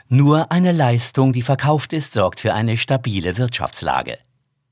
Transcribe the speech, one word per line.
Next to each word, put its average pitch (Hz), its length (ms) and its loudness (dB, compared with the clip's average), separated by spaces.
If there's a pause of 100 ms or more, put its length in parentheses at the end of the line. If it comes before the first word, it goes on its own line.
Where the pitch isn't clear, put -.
nur 143 440 4
eine 180 200 2
Leistung, 131 600 2
die 123 80 -2
verkauft 139 500 0
ist, 151 220 -4
sorgt 95 260 0
für 107 140 0
eine 110 240 0
stabile 98 600 -2
Wirtschaftslage. 67 800 -4 (540)